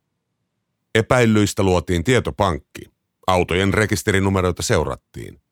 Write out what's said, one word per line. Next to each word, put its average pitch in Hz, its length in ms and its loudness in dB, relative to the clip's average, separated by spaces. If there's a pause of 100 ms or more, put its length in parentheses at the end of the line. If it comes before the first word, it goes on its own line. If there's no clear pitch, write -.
(960)
Epäillyistä 110 680 2
luotiin 87 400 0
tietopankki. 98 800 -2 (460)
Autojen 92 460 2
rekisterinumeroita 95 920 0
seurattiin. 67 800 -6 (100)